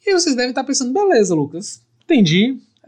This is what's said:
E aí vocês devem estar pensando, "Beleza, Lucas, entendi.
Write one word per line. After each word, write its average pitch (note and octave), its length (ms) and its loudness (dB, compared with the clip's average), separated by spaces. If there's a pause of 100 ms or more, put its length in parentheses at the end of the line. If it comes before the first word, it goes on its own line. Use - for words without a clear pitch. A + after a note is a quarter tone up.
E G#4 60 -4
aí F#4+ 100 2
vocês D#4+ 160 0
devem B3 140 -2
estar C4 140 -4
pensando, C4 280 -4
"Beleza, C4 440 2
Lucas, D#3+ 480 -6 (200)
entendi. G#3+ 540 2 (300)